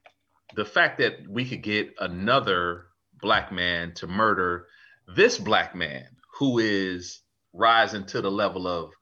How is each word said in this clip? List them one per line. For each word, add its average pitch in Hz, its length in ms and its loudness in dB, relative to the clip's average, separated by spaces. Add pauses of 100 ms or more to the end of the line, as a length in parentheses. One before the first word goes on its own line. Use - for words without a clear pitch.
(540)
the 104 120 -2
fact 170 320 0
that 120 320 0
we 117 160 -2
could 123 160 -8
get 104 400 -2
another 90 840 0 (340)
black 101 320 0
man 87 400 -2
to - 140 -12
murder 92 600 0 (480)
this 240 220 4
black 101 380 0
man 73 280 -6 (360)
who 127 200 2
is 95 640 -2 (320)
rising 107 540 4
to 127 140 -4
the 98 100 0
level 92 360 -2
of, 85 240 -4 (100)